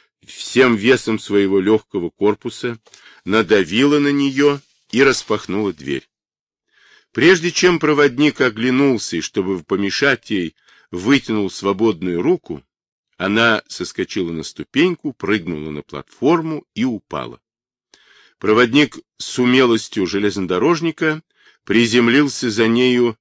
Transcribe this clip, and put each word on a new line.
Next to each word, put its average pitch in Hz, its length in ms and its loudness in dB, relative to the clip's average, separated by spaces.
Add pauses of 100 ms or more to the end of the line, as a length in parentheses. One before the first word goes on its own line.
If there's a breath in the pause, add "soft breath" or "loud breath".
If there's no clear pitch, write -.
(260 soft breath)
всем - 500 2
весом 113 440 0
своего 98 420 2
лёгкого 98 480 0
корпуса 113 720 -4 (440 loud breath)
надавила 107 760 2
на 143 120 0
неё 143 480 0 (320)
и 127 120 4
распахнула 104 680 -2
дверь. 69 380 -8 (1040 soft breath)
Прежде 170 380 4
чем 175 280 2
проводник 143 640 2
оглянулся 123 760 0
и, 80 40 -4
чтобы 92 420 -4
помешать 104 680 -2
ей, 90 240 -4 (360 soft breath)
вытянул 104 580 -2
свободную 92 720 -2
руку, 107 420 -2 (540)
она 107 500 0
соскочила 90 640 -6
на 80 120 -8
ступеньку, 156 680 -4
прыгнула 82 560 -6
на 73 140 -10
платформу 156 880 -4
и 110 100 -4
упала. 73 560 -6 (1000 soft breath)
Проводник 120 580 2 (200)
с - 220 -8
умелостью 123 680 2
железнодорожника 104 1160 -2 (420 soft breath)
приземлился 117 880 2
за 110 180 0
нею, 120 540 2